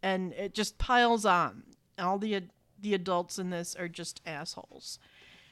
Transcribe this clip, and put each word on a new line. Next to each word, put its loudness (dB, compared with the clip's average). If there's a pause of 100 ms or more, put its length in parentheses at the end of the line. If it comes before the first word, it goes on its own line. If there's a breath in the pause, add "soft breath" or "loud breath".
and 0
it -6
just -4
piles 4
on. 4 (360)
All 0
the -2
ad-, -6 (280)
the 0
adults 0
in -4
this -6
are -6
just -10
assholes. -12 (540 soft breath)